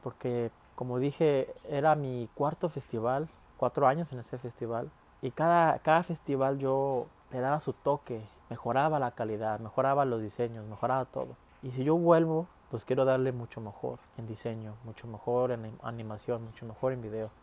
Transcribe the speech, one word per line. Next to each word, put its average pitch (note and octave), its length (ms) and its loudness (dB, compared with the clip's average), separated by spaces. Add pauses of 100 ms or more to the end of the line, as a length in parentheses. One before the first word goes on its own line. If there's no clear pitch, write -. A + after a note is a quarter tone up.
porque A#2+ 480 -4 (240)
como B2+ 240 -4
dije, C#3 540 2 (160)
era D3 260 4
mi B2+ 400 -4
cuarto D#3 340 -2
festival, C3 600 -2 (280)
cuatro C3 300 2
años D3+ 260 2
en B2+ 60 -10
ese B2 180 -12
festival. A#2+ 520 -6 (320)
Y C3 100 -4
cada, E3 480 4
cada D#3+ 240 6
festival C#3 560 0
yo C3+ 480 0 (240)
le C3 80 -6
daba C#3 200 0
su C#3 140 -6
toque, C3+ 480 -2 (280)
mejoraba C3+ 500 0
la B2 120 0
calidad, A2 480 -4
mejoraba C3+ 460 2
los A#2 160 0
diseños, A2+ 440 -6
mejoraba B2 400 -2
todo. B2+ 300 -8 (280)
Y C3 80 -8
si B2+ 120 -4
yo D#3 120 4
vuelvo, E3+ 520 4 (220)
pues - 160 -6
quiero C3 200 2
darle C3 260 4
mucho A#2+ 300 -8
mejor B2 380 -8 (180)
en A2+ 100 -10
diseño, A2 460 -8 (100)
mucho A#2 240 -14
mejor B2 440 0
en A#2 120 -4
anim-, A2 200 -12
animación, A#2 600 -6
mucho A2 220 -14
mejor A#2 260 -2
en B2+ 100 -6
video. A2 280 -6 (120)